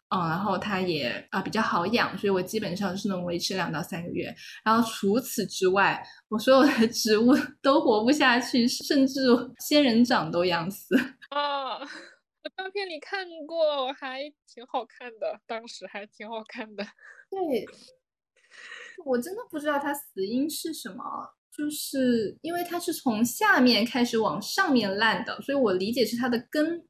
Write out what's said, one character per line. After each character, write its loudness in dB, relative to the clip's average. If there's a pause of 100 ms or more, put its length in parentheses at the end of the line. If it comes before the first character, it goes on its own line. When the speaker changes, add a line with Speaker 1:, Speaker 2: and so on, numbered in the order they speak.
Speaker 1:
呃， -2 (100)
然 0
后 -2
它 -4
也， -2
呃， -2
比 -6
较 0
好 0
养， 0
所 -2
以 4
我 2
基 -6
本 -4
上 -2
是 -4
能 -2
维 -4
持 -4
两 -2
到 -4
三 -8
个 -10
月。 -6 (280)
然 2
后 4
除 0
此 -4
之 0
外， 2 (240)
我 -4
所 4
有 8
的 4
植 2
物 6 (280)
都 4
活 4
不 4
下 4
去， 2
甚 2
至 -4 (380)
仙 4
人 6
掌 2
都 0
养 0
死。 0 (320)
Speaker 2:
啊， -4
我 -12 (720)
照 -10
片 -6
里 -10
看 -8 (220)
过， 0
还 -10 (300)
挺 -18
好 -4
看 -18
的， -6
当 -8
时 -16
还 -12
挺 -18
好 -10
看 -14
的。 -8 (460)
Speaker 1:
对。 -2 (1400)
我 0
真 -6
的 -8 (100)
不 -12
知 -8
道 0
它 -4
死 -6
因 0
是 -8
什 -12
么， -14 (600)
就 -4
是 0
因 -6
为 -4
它 -4
是 -4
从 -2
下 2
面 6
开 0
始 0
往 0
上 0
面 2
烂 2
的， -10
所 -4
以 2
我 4
理 0
解 2
是 -2
它 -2
的 0 (140)
根 -2